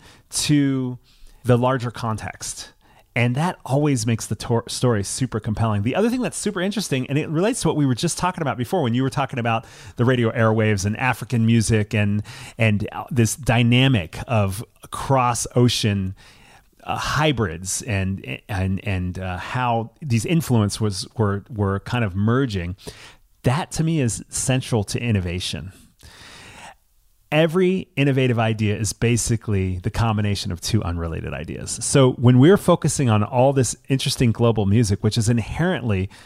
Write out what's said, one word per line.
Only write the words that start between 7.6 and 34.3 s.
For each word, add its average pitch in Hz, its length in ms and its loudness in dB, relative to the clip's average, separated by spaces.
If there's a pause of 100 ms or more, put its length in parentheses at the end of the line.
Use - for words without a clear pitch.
to 170 60 0
what 147 60 2
we 147 120 2
were 127 80 2
just - 240 -4
talking 180 240 -4
about 120 160 -4
before 156 240 -2
when 117 100 0
you 123 100 0
were 135 60 0
talking 131 300 -4
about 113 260 -2 (320)
the 123 80 2
radio 120 280 4
airwaves 110 520 2
and 104 140 -2
African 120 480 0
music 113 480 2
and, 104 280 0 (360)
and, 107 340 2
uh, 101 180 -10
this 120 240 2
dynamic 120 840 2 (100)
of 101 340 0 (280)
cross-ocean, 117 1200 0 (720)
uh, 82 120 -6
hybrids 110 840 -2
and, 98 680 -4
and, 95 360 -2
and, 90 320 -4
uh, 92 200 -6
how 117 540 -4 (100)
these 117 240 0
influences 113 520 0
was, 101 380 -4
were, 101 320 -2
were 98 320 -2
kind 120 240 -4
of 92 100 -4
merging. 101 640 0 (680)
That 151 280 0
to - 100 -2
me 160 200 0
is 117 260 -2
central 127 560 -2
to - 180 -8
innovation. 92 680 -4 (1600)
Every 180 640 2
innovative 131 420 2
idea 110 380 0
is - 160 -2
basically 104 840 0
the 104 120 -6
combination 104 600 0
of 87 80 -8
two 104 240 0
unrelated 82 500 -6
ideas. - 380 -8 (100)
So 131 300 4
when 123 260 6
we're 165 180 8
focusing 156 540 0
on 107 140 2
all 131 280 2
this 135 240 0 (120)
interesting 135 420 0